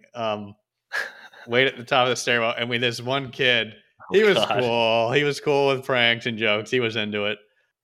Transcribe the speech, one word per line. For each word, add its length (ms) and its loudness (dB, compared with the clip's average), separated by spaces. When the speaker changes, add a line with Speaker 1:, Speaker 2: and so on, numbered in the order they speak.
Speaker 1:
Um, 400 -6
wait 220 2
at 80 -4
the 80 -14
top 220 2
of 60 0
the 40 0
stairwell, 420 0
and 120 -4
we, 80 -2
this 240 -2
one 280 -4
kid, 440 0
he 100 6
Speaker 2:
Oh, 40 6
Speaker 1:
was 100 4
Speaker 2:
God. 240 0
Speaker 1:
cool. 500 2
He 140 2
was 160 -4
cool 340 2
with 100 -8
pranks 420 2
and 100 -4
jokes. 340 0
He 80 2
was 160 0
into 300 -2
it. 140 -4